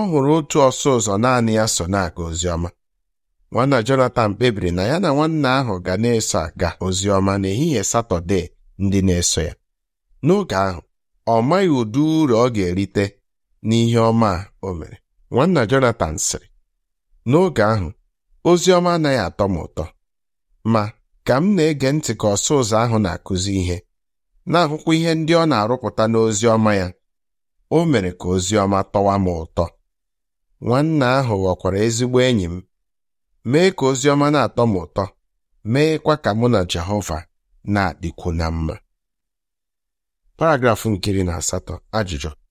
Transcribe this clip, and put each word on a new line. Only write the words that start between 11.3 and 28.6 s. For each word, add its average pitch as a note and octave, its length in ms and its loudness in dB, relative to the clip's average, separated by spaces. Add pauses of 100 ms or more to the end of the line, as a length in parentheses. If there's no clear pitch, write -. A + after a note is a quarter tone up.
maghị F3 280 2
ụdị B2 300 0 (100)
uru D#3 260 2
ọ A#2 140 4
ga-erite G2 560 -2 (580)
n'ihe A#2 360 2
ọma A2+ 320 2
a F2+ 140 -6 (120)
o G2 160 -10
mere. D#2+ 240 -12 (340)
Nwanna D3+ 340 2
Jonathan G#2+ 520 0
sịrị, - 300 -8 (800)
"N'oge D3 380 2
ahụ, G#2 240 0 (580)
oziọma F3 480 4
anaghị D3 260 0
atọ F#2+ 280 -2
m F#2+ 100 -2
ụtọ. D#2 280 -8 (800)
Ma A2 180 2 (420)
ka B2 120 2
m D#3 160 0
na-ege D3+ 380 0
ntị D3+ 240 -2
ka G#2+ 120 -2
ọsụ G2+ 300 0
ụzọ A2 200 0
ahụ A2+ 220 2
na-akụzi F#2 560 -4
ihe, F2 220 -2 (680)
na-ahụkwa D#3 460 0
ihe E3 200 0
ndị D#3+ 200 0
ọ E3 120 4
na-arụpụta A2 600 0
n'ozi A2+ 420 2
ọma A2 280 4
ya, F#2 120 0 (840)
o E3 140 2
mere G#2 260 0
ka - 160 -10
ozi F#2 300 0
ọma G2 260 2